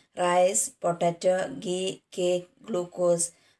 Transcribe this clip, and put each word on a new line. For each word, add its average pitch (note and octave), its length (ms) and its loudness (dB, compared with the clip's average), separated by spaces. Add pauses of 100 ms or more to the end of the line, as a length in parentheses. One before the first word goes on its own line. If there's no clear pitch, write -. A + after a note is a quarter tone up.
(200)
റൈസ്, F3+ 520 2 (100)
പൊട്ടാറ്റോ, F3 560 0 (100)
ഗീ, F#3 500 -6 (200)
കേക്ക്, F3+ 280 0 (160)
ഗ്ലൂക്കോസ്. F3 680 -2 (280)